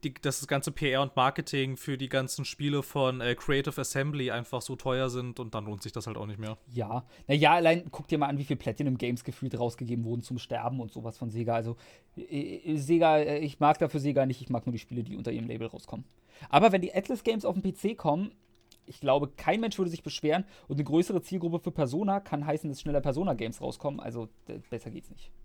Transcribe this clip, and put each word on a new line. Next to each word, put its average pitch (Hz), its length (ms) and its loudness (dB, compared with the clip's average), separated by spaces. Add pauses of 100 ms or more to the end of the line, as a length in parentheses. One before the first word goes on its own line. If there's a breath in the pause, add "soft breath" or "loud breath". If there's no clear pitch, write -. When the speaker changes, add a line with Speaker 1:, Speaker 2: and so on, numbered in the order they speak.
Speaker 1:
die, 135 100 -4
dass - 260 -4
das 135 80 -8
ganze 139 240 -2
P 139 200 0
R 135 100 4
und 135 140 -2
Marketing 135 640 0
für 139 200 -6
die 131 120 -6
ganzen 131 340 -2
Spiele 143 400 -2
von, 131 380 0
äh, 123 140 2
Creative 143 440 0
Assembly 139 520 -2
einfach 120 300 -4
so 131 140 -8
teuer 131 340 0
sind 123 300 -6
und 117 140 -8
dann 107 120 -4
lohnt 104 160 -6
sich - 120 -10
das 113 140 -6
halt 113 100 -6
auch 107 80 -6
nicht 104 140 -8
mehr. 110 180 -6 (160)
Speaker 2:
Ja. 123 320 -4 (220 loud breath)
Na 139 80 4
ja, 151 180 8
allein 170 360 4
guck - 200 -12
dir 156 80 2
mal 143 100 2
an, 139 100 -2
wie 139 60 -4
viel 139 140 -2
Platinum 131 400 -2
Games 123 260 -2
gefühlt 123 340 -6
rausgegeben 117 460 -2
wurden 117 180 -2
zum 123 180 -6
Sterben 120 420 -4
und 110 100 -8
sowas 113 260 -10
von 117 120 -6
Sega. 113 260 0
Also, 117 220 -2 (400 loud breath)
äh, - 560 -6
äh, 151 40 0
Sega, 160 400 6
äh, 147 220 2
ich 147 220 -4
mag 151 180 6
dafür 151 220 2
Sega 135 240 4
nicht, 131 160 -2
ich - 80 -16
mag 120 160 -2
nur 123 80 -2
die 110 60 -4
Spiele, 123 240 -6
die 101 120 -8
unter 117 160 -4
ihrem 117 160 -4
Label 117 200 -6
rauskommen. 117 380 -12 (440 loud breath)
Aber 185 240 8
wenn 185 80 4
die - 120 -4
Atlas 190 300 -2
Games 220 220 0
auf - 80 2
den 190 100 -2
P 190 100 0
C 220 220 -2
kommen, 170 380 0 (520)
ich - 140 -18
glaube, 143 300 4
kein 202 320 0
Mensch 226 160 -2
würde 180 140 0
sich 165 120 -10
beschweren 156 400 2 (240 loud breath)
und - 80 -4
eine 147 80 0
größere 165 380 4
Zielgruppe 170 380 -2
für 165 120 -4
Persona 185 480 2
kann 147 260 -4
heißen, 156 240 -2
dass 131 120 -8
schneller 147 180 2
Persona-Games 131 640 0
rauskommen. 139 400 -6
Also, 117 260 -6 (220)
d-, 107 200 -10
besser 113 200 -8
geht's - 220 -12
nicht. - 200 -14 (140)